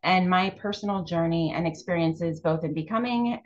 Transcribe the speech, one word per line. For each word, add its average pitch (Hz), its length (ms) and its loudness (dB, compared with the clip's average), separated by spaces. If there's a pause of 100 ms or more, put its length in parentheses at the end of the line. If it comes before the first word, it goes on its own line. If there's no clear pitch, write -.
and 180 260 4
my 185 220 4
personal 202 520 -4
journey 165 480 0
and 170 140 -2
experiences 165 760 -2
both 160 220 0
in 156 120 -2
becoming 240 720 -2